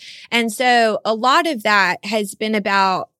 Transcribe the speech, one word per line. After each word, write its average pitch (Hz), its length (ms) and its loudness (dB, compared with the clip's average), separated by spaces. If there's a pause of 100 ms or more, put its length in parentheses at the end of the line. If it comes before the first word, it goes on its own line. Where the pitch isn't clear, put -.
(300)
And 226 220 -2
so 233 520 2
a 220 100 -2
lot 269 320 2
of 254 180 -4
that 196 400 2
has 208 300 -4
been 220 200 -4
about 196 640 0